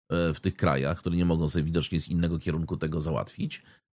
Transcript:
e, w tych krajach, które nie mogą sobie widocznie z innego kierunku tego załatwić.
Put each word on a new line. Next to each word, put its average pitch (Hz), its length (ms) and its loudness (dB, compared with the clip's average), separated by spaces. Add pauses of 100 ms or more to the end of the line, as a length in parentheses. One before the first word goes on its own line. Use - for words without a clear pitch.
(120)
e, 85 220 2
w - 60 -6
tych - 160 -2
krajach, 71 440 2
które 85 160 0
nie 87 100 4
mogą 82 240 4
sobie 78 140 2
widocznie 82 360 0
z - 100 -4
innego 85 300 0
kierunku 82 380 -2
tego 78 240 -2
załatwić. - 640 -4 (360)